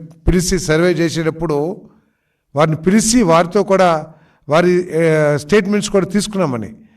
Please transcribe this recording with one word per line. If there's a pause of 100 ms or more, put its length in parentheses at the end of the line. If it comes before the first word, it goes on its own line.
(280)
పిలిచి
సర్వే
చేసేటప్పుడు (720)
వారిని
పిలిచి
వారితో
కూడా (360)
వారి,
ఏ,
స్టేట్మెంట్స్
కూడా
తీసుకున్నామని. (220)